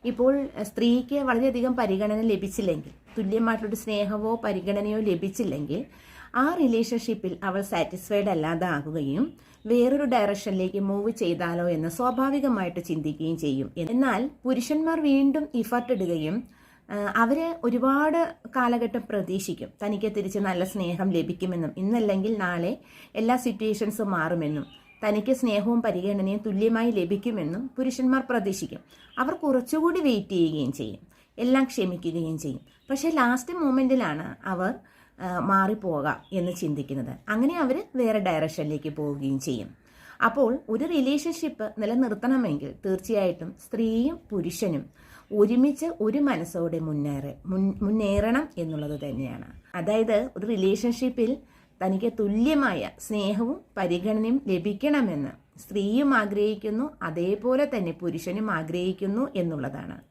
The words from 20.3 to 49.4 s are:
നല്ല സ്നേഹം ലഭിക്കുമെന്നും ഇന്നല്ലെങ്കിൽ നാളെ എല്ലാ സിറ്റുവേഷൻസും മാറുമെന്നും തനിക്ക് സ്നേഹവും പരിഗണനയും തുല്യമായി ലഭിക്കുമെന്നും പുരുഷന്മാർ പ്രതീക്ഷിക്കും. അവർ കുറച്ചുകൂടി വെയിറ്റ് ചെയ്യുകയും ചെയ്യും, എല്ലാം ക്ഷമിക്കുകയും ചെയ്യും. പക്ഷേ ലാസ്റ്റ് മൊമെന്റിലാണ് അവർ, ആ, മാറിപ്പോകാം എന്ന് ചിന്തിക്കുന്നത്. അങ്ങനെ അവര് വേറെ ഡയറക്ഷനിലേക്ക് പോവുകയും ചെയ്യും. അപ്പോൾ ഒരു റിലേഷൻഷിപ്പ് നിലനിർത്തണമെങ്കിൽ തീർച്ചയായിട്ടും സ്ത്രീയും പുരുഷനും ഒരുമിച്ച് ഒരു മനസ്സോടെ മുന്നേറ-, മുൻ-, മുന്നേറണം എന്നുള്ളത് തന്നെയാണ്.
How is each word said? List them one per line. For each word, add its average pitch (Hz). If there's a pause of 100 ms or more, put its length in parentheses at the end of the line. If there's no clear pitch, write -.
നല്ല 185
സ്നേഹം 185
ലഭിക്കുമെന്നും 175
ഇന്നല്ലെങ്കിൽ 208
നാളെ 175 (340)
എല്ലാ 226
സിറ്റുവേഷൻസും 214
മാറുമെന്നും 160 (420)
തനിക്ക് 208
സ്നേഹവും 233
പരിഗണനയും 196
തുല്യമായി 226
ലഭിക്കുമെന്നും 202
പുരുഷന്മാർ 262
പ്രതീക്ഷിക്കും. 196 (400)
അവർ 254
കുറച്ചുകൂടി 311
വെയിറ്റ് 226
ചെയ്യുകയും 156
ചെയ്യും, 110 (380)
എല്ലാം 262
ക്ഷമിക്കുകയും 170
ചെയ്യും. 143 (280)
പക്ഷേ 277
ലാസ്റ്റ് 262
മൊമെന്റിലാണ് 254 (100)
അവർ, 185 (460)
ആ, 180
മാറിപ്പോകാം 190 (100)
എന്ന് 175
ചിന്തിക്കുന്നത്. 143 (120)
അങ്ങനെ 269
അവര് 294 (120)
വേറെ 220
ഡയറക്ഷനിലേക്ക് 156
പോവുകയും 139
ചെയ്യും. 123 (560)
അപ്പോൾ 233 (100)
ഒരു 220
റിലേഷൻഷിപ്പ് 294
നിലനിർത്തണമെങ്കിൽ 214 (120)
തീർച്ചയായിട്ടും 190 (100)
സ്ത്രീയും 233 (100)
പുരുഷനും 175 (480)
ഒരുമിച്ച് 247
ഒരു 233
മനസ്സോടെ 170
മുന്നേറ-, 143 (120)
മുൻ-, 190
മുന്നേറണം 214
എന്നുള്ളത് 151
തന്നെയാണ്. 120 (300)